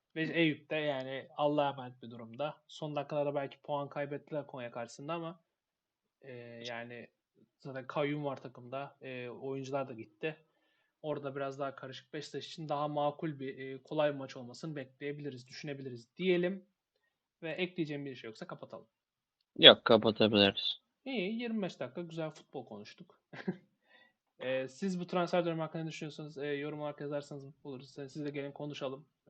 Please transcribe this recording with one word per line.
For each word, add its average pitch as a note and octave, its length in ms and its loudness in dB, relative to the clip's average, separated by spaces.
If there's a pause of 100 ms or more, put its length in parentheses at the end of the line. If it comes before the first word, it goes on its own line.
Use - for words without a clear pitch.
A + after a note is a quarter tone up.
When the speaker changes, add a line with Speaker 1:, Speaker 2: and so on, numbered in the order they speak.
(160)
Speaker 1:
Ve D#3+ 60 0
Eyüp D#3+ 480 2
de D#3 60 0
yani C3+ 600 -2
Allah'a D3 360 4
emanet B2+ 300 -10
bir A#2 80 -12
durumda. A#2 460 -6 (120)
Son D3+ 280 -6
dakikalarda C#3+ 380 0
belki C#3 280 -4
puan C#3+ 260 -4
kaybettiler C#3+ 580 -6
Konya A#2+ 240 -10
karşısında B2 420 -8
ama, E3+ 280 -6 (800)
e, C3+ 120 -16 (360)
yani A#2+ 400 -10 (520)
zaten C3 260 -10
kayyum D3 380 0
var C3+ 180 -2
takımda. C3 580 -10
E, B2+ 280 -10
oyuncular C3+ 600 -4
da C3 40 -10
gitti. C3+ 440 -6 (640)
Orada D3 340 -4
biraz C#3 220 -4
daha C#3 180 -4
karışık. - 380 -14
Beşiktaş C#3+ 320 -8
için D#3 220 -8
daha D3+ 200 0
makul D3 520 0
bir, C3 180 -6
e, C3+ 240 -8
kolay D3+ 300 2
bir C#3 60 -4
maç C3+ 180 -8
olmasını C3+ 400 -8
bekleyebiliriz, C#3+ 720 -8
düşünebiliriz C3+ 680 -8
diyelim. F3+ 480 4 (800)
Ve D#3+ 80 -6
ekleyeceğim D3+ 560 -2
bir C3 80 -6
şey A#2+ 140 -10
yoksa A2 180 -10
kapatalım. - 400 -12 (720)
Speaker 2:
Yok, C3 260 12
kapatabiliriz. G#2+ 960 8 (240)
Speaker 1:
İyi, A3+ 380 -2
yirmi A3+ 200 -2
beş - 180 -6
dakika C3+ 220 -6
güzel D#3+ 280 -4
futbol - 360 -12
konuştuk. - 540 -16 (120)
<laughs> - 360 -6 (720)
E, C3 280 0
siz F3+ 320 -2
bu E3+ 60 -4
transfer F3 380 2
dönemi E3 160 0
hakkında D#3+ 220 -4
ne D#3+ 60 -4
düşünüyorsanız, D3+ 500 -8
e, C#3+ 80 -2
yorum D3 340 -2
olarak D3 200 -6
yazarsanız C#3+ 440 -6
mutlu C#3+ 260 -14
oluruz. C3+ 200 -10
Siz C#3+ 340 -8
de D3 60 -2
gelin C#3+ 220 -6
konuşalım. C#3+ 540 -6 (240)